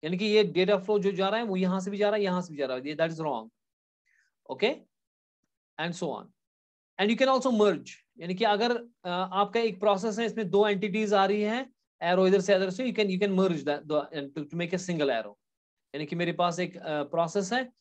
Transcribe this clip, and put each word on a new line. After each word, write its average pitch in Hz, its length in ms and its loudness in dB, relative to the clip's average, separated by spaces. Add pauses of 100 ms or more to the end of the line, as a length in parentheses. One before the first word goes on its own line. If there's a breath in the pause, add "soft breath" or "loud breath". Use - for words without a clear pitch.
यानी 170 140 -4
कि 214 80 -2
ये 214 180 6
डेटा 180 340 2
फ्लो 208 220 0
जो 196 120 2
जा 190 180 0
रहा 220 100 0
है, 233 60 -4
वो 190 120 -4
यहां 185 240 0
से 196 100 -8
भी 202 60 -6
जा 208 120 2
रहा 214 80 0
है, 208 60 0
यहां 180 180 0
से 175 120 -12
भी 143 40 -12
जा 139 80 -2
रहा 127 120 -4
है, 131 100 -8
ये, 151 80 -8
that 165 180 0
is 160 80 -10
wrong। 117 280 -4 (1000)
ओके? 214 260 0 (1040)
And 170 120 -4
so 170 160 -4
on। 110 140 -8 (800)
And 214 140 2
you 262 60 0
can 262 160 4
also 240 280 4
merge, 175 240 0 (280)
यानी 175 180 -6
कि 202 80 -2
अगर, 226 340 2 (260)
अ, 180 60 -8
आपका 190 500 0
एक 220 200 -2
प्रोसेस 208 400 2
है, 233 60 0
इसमें 214 240 -4
दो 202 180 4
एंटिटीज 208 460 0
आ 196 120 6
रही 208 160 2
हैं, 233 320 -4 (280)
एरो 185 260 4
इधर 190 140 6
से, 196 140 4
इधर 190 140 2
से, 240 220 -4
you - 80 -4
can, 202 120 2
you 185 120 0
can 190 160 2
merge 175 240 2
that, 147 240 -4
the, 151 140 2 (120)
and 139 200 -8
to, 156 100 -6
to 147 100 -12
make 175 180 -6
a 180 80 -2
single 160 300 -2
arrow। 110 260 -4 (600)
यानी 151 100 -6
कि 170 100 -6
मेरे 170 180 -2
पास 175 260 0
एक, 180 180 -4
अ, 151 260 -4
प्रोसेस 170 500 -2
है, 247 280 -2